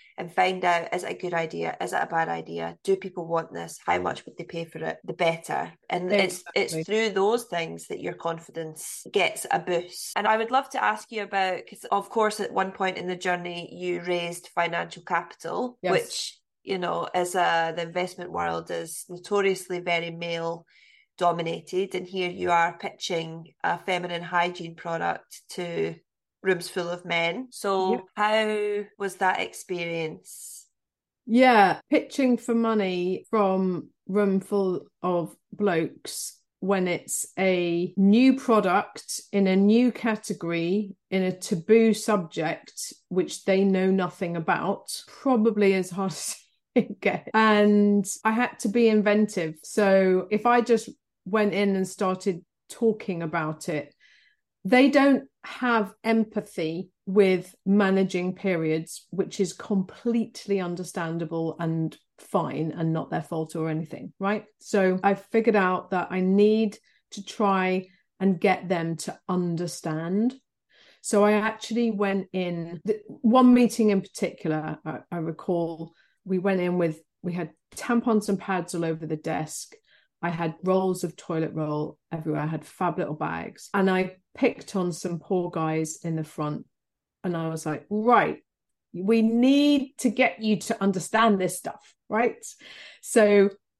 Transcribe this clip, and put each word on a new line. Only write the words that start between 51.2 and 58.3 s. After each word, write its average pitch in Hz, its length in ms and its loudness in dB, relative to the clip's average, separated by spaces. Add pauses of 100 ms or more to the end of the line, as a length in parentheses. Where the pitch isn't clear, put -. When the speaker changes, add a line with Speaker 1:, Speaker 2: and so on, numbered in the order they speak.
Speaker 2:
went 208 300 0
in 196 220 2
and 190 100 0
started 185 580 -4 (240)
talking 208 540 -2
about 156 460 -4
it, 151 260 -6 (720)
they 254 240 6
don't 269 360 6 (200)
have 233 480 -2 (120)
empathy 208 840 -2 (160)
with 190 480 2 (140)
managing 190 640 4